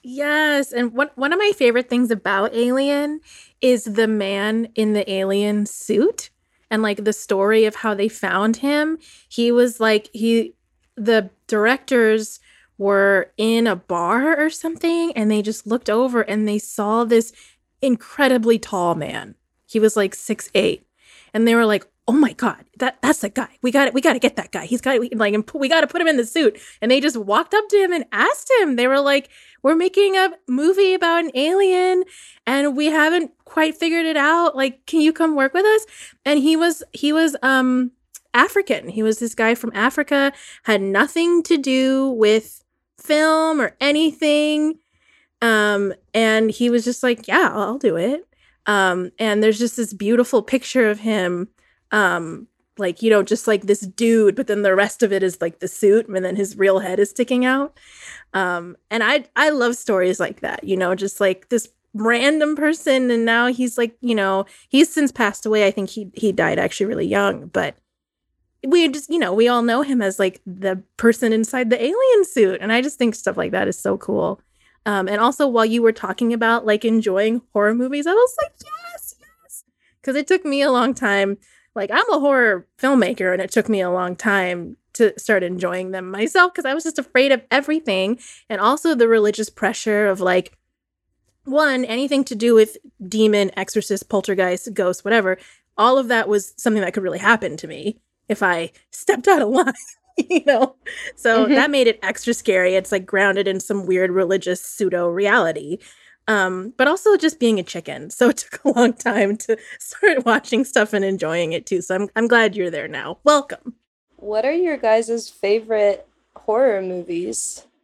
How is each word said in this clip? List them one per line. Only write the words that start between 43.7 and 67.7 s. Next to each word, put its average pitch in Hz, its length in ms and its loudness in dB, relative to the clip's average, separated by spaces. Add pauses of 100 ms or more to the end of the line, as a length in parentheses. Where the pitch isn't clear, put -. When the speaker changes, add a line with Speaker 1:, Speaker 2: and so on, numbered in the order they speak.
Speaker 1:
anything. 302 1000 0 (600)
Um, 208 520 2 (200)
and 220 360 2
he 240 200 -2
was 233 160 0
just 240 180 -4
like, 233 240 -2
"Yeah, 285 260 2
I'll, 214 80 -4
I'll 220 160 -4
do 196 200 0
it." 262 280 -4 (420)
Um, 185 520 0
and 214 240 0
there's 214 160 2
just 233 180 -2
this 220 160 -6
beautiful 226 480 0
picture 247 480 0
of 208 120 -4
him, 185 480 -2 (420)
um, 175 560 -2 (320)
like, 185 240 -6
you 220 80 2
know, 208 100 4
just, 214 260 -4
like, 202 200 -2
this 202 140 0
dude, 214 540 2
but 262 120 -4
then 208 160 -2
the 196 100 2
rest 202 300 0
of 202 100 0
it 190 80 0
is, 185 180 -4
like, 170 200 -6
the 190 80 -10
suit, 214 400 2
and 190 180 -4
then 185 100 -4
his 202 220 -6
real 190 220 2
head 185 200 -4
is 202 120 0
sticking 247 340 -2
out. 269 320 -2 (560)
Um, 175 420 -4 (140)
and 226 140 -2
I, 254 220 0 (100)
I 302 160 2
love 240 240 0
stories 185 440 0
like - 220 -6
that, - 220 -8
you 190 120 -2
know, 185 200 0
just, 196 260 -6
like, 190 280 -2
this 233 200 -2 (240)
random 269 600 0
person, 285 560 0
and 233 120 0
now 233 240 2
he's, 247 300 -2
like, 233 240 -2
you 233 140 -2
know, 196 320 0 (200)
he's 285 240 4
since 285 200 0
passed 208 340 -2
away. 214 220 2
I 190 40 4
think 196 200 -6
he, 202 240 -12
he 208 160 0
died 160 260 0
actually 185 300 -2
really - 180 -4
young, 196 400 -2
but - 300 -4 (920)